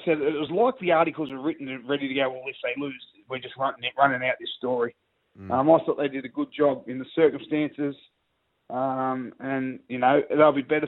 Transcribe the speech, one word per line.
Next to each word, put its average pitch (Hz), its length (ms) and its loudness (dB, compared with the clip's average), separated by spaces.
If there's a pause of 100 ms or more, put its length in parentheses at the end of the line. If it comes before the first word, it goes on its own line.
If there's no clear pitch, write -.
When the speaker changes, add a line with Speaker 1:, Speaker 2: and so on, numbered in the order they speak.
Speaker 1:
said, 156 140 2
it 147 200 0
was 147 120 -4
like 240 280 2
the 175 140 0
articles 160 380 2
were 131 100 -10
written 143 260 -6
and 127 200 -10
ready 139 200 -2
to 131 60 -6
go, 131 160 0
"Well, 127 180 -8
if 131 160 -12
they 127 180 -4
lose, 139 140 -6 (320)
we're 131 120 -8
just 123 180 -14
running, 131 240 -4 (160)
running 131 300 2
out 123 120 0
this - 180 -10
story." 123 380 -2 (440)
Speaker 2:
Mm. 98 120 -10
Speaker 1:
Um, 131 180 4
I 160 160 8
thought 165 120 0
they 143 100 0
did 135 180 -6
a 123 40 -14
good 143 180 -4 (100)
job 143 300 2
in 127 100 -8
the 131 160 -8
circumstances. 147 800 0 (760)
Um, 131 680 -4
and, 131 400 -6 (100)
you 127 80 -6
know, 131 320 6
they'll 151 220 6
be 139 100 0
better 147 260 -2